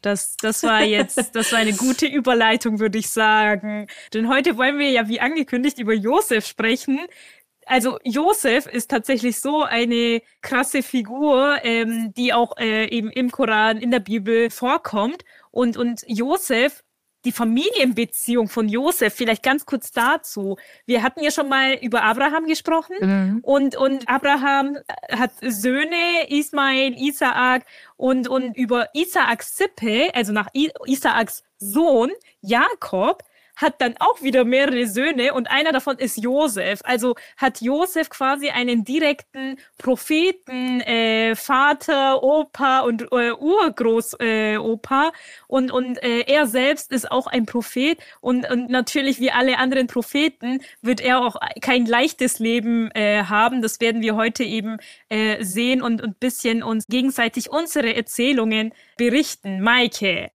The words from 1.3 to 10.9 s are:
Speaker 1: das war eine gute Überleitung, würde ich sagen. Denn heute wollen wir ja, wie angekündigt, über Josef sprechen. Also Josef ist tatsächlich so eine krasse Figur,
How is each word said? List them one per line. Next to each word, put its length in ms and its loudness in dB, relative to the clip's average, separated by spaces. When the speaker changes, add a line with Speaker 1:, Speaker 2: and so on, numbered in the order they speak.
Speaker 1:
das 160 0
war 80 2
eine 140 2
gute 340 0
Überleitung, 720 2
würde 180 0
ich 140 -4
sagen. 720 2
Denn 140 0
heute 280 2
wollen 220 2
wir 100 2
ja, 180 2
wie 120 -2
angekündigt, 580 0
über 160 0
Josef 540 0
sprechen. 540 -2
Also 360 0
Josef 600 0
ist 240 -6
tatsächlich 500 0
so 220 -2
eine 600 0
krasse 400 -2
Figur, 800 0